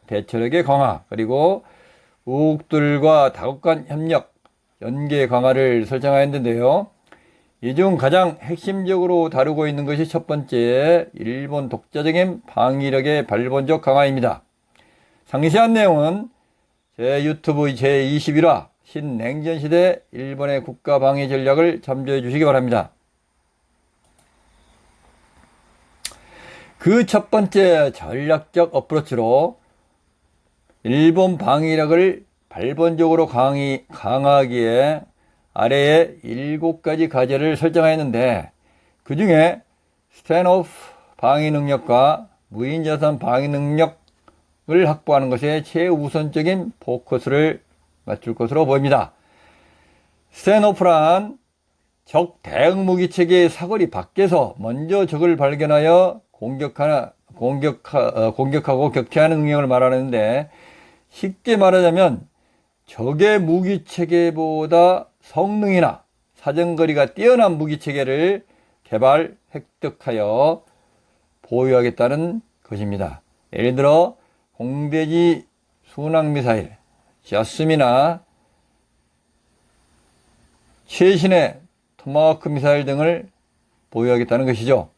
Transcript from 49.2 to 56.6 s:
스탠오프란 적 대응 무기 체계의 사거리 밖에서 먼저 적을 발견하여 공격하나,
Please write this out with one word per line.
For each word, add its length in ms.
스탠오프란 1080
적 360
대응 440
무기 240
체계의 400
사거리 400
밖에서 680
먼저 480
적을 320
발견하여 920
공격하나, 840